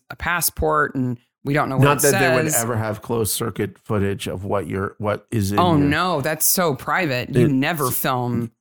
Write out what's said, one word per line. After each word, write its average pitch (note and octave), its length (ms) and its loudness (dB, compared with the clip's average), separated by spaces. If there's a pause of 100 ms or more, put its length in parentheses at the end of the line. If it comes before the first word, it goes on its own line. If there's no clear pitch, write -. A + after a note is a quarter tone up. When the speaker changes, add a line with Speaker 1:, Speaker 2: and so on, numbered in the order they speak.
Speaker 1:
a - 60 -14
passport, D#3 800 0
and B2+ 240 -2 (240)
we C#3 100 -2
don't C#3+ 160 2
know C3+ 80 -4
what C3+ 60 6
Speaker 2:
Not C#3+ 220 4
Speaker 1:
it C#3+ 80 4
Speaker 2:
that - 60 2
they E3 220 2
would D#3 100 0
Speaker 1:
says. A#2 120 0
Speaker 2:
ever A2+ 140 -2
have A2 240 -4
closed - 320 -2
circuit G#2 440 -4
footage G2+ 500 -2
of F#2 180 -8
what G2+ 220 -2
you're, F#2+ 300 -4
what G#2 320 -4
is G2 220 0
in G2+ 80 0
Speaker 1:
Oh, F3 160 4
Speaker 2:
your D3 40 4
Speaker 1:
no, D3+ 420 0
that's D#3 240 -2
so E3+ 280 2
private. D3 640 -2
You C#3 120 6
Speaker 2:
It D3 40 2
Speaker 1:
never D3 400 0
film A#2+ 680 -2